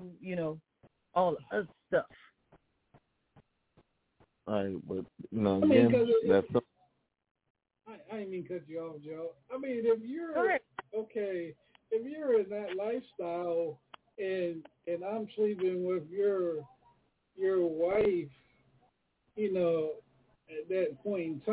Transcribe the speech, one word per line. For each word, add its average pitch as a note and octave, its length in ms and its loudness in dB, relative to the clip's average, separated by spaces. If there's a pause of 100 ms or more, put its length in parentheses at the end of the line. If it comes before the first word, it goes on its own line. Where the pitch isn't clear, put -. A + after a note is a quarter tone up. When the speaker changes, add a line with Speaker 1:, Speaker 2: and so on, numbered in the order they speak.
(200)
Speaker 1:
you F#3 160 -6
know, D#3+ 220 -4 (560)
all F3 180 4
the C#3 240 -4
other G3+ 120 -2 (200)
stuff. E3+ 160 2 (2500)
Speaker 2:
All G#2 180 0
right, F#2+ 120 -4 (100)
but, F#2+ 100 -6 (340)
you A2+ 100 -4
know, G2 220 2
Speaker 3:
I - 40 6
mean, C4 200 10
Speaker 2:
again, - 60 6
Speaker 3:
'cause A#3+ 180 4
it, A3+ 180 4
Speaker 2:
that's G2 240 6
some- A#2+ 100 2 (1200)
Speaker 3:
I, G#3 280 -14
I A3 40 -6
didn't G3 140 -8
mean F3+ 100 -6
to - 60 -12 (100)
cut D3 100 -16
you D#3+ 120 -8
off, E3 220 -8
Joe. D#3+ 280 -8 (220)
I C4 40 -6
mean, C4 300 -4
if A3+ 160 4
you're, D#4 320 -8
Speaker 1:
Go E4+ 120 2
ahead. F4+ 140 2 (340)
Speaker 3:
okay, G3+ 600 -6 (360)
if A3+ 160 -2
you're C#4+ 340 2
in F#3+ 100 -2
that G3+ 260 -6
lifestyle F3 1000 -4 (400)
and, F3+ 440 -4 (240)
and E3+ 160 -4
I'm G#3+ 240 -4 (100)
sleeping F#3 500 0
with F3+ 240 0
your, F#3 560 0 (680)
your F#3 320 2
wife, F3 640 2 (1080)
you G#3 180 0
know, E3 380 2 (580)
at D#3 180 -8
that F3 340 -2
point G3 200 -2
in D#3 180 -4 (120)